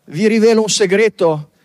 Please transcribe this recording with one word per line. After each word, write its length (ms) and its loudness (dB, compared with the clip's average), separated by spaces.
Vi 240 -2
rivelo 340 2
un 80 -4
segreto 800 -2